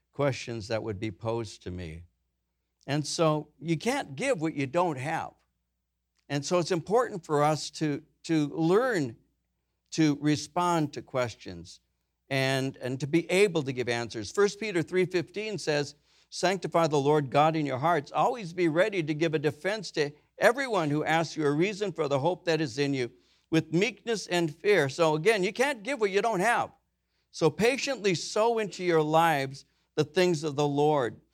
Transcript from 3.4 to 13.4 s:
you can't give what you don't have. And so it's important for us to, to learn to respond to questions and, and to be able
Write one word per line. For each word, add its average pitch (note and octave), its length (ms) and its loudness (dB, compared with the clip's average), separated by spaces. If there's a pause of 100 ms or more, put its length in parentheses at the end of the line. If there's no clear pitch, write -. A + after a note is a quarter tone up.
you E3 160 -2
can't G#3+ 400 -4
give A#3 240 -2
what D#3 140 -2
you C#3 120 -2
don't D#3 320 0
have. C#3+ 320 -6 (1000)
And C#3 160 -4
so F3+ 140 0
it's F3 140 0
important G3 520 0
for D3 200 2
us D3+ 260 0
to, D3+ 320 -4 (220)
to D#3 240 0
learn E3 640 2 (800)
to D3+ 280 2
respond D3+ 720 0
to A#2+ 80 -8
questions G2+ 760 -6 (500)
and, C3+ 540 0
and B2+ 160 -4
to D3 80 -6
be E3 240 0
able F3+ 320 2